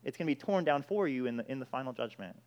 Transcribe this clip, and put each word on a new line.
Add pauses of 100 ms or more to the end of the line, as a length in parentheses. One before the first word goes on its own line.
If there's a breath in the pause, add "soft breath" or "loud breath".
it's
gonna
be
torn
down
for
you
in
the,
in
the
final
judgment. (100)